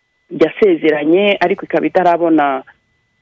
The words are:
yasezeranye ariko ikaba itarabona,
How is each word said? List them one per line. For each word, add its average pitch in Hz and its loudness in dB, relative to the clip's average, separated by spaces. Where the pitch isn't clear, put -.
yasezeranye 160 0
ariko 180 -2
ikaba 156 -2
itarabona, 160 0